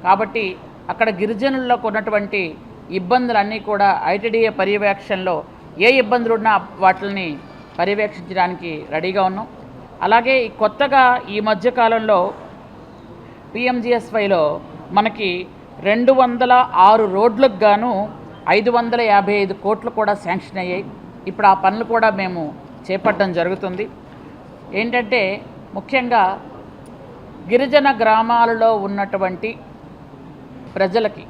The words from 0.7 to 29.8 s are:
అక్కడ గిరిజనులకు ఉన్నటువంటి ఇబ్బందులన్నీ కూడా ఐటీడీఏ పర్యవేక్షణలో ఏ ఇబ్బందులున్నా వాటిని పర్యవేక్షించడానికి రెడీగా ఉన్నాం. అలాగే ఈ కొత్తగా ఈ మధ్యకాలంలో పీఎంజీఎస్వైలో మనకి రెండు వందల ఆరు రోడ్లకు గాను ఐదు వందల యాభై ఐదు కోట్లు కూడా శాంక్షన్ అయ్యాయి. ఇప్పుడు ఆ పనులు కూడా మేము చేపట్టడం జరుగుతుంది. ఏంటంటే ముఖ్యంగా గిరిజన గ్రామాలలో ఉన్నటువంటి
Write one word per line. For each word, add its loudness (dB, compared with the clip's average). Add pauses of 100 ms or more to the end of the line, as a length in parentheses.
అక్కడ 0
గిరిజనులకు -2
ఉన్నటువంటి -4 (360)
ఇబ్బందులన్నీ -2
కూడా 0
ఐటీడీఏ 0
పర్యవేక్షణలో -2 (360)
ఏ 6
ఇబ్బందులున్నా 0 (100)
వాటిని -2 (420)
పర్యవేక్షించడానికి -4
రెడీగా -2
ఉన్నాం. -4 (540)
అలాగే 2
ఈ -8
కొత్తగా 2
ఈ -4
మధ్యకాలంలో 2 (1200)
పీఎంజీఎస్వైలో 0 (300)
మనకి -2 (320)
రెండు 4
వందల 4
ఆరు 6
రోడ్లకు 2
గాను 2 (380)
ఐదు 2
వందల 0
యాభై 2
ఐదు 0
కోట్లు -4
కూడా -2
శాంక్షన్ -6
అయ్యాయి. -6 (420)
ఇప్పుడు 0
ఆ 8
పనులు 0
కూడా 2
మేము -6 (360)
చేపట్టడం 0
జరుగుతుంది. -4 (840)
ఏంటంటే -2 (320)
ముఖ్యంగా 0 (1080)
గిరిజన 4
గ్రామాలలో 2
ఉన్నటువంటి -4 (1160)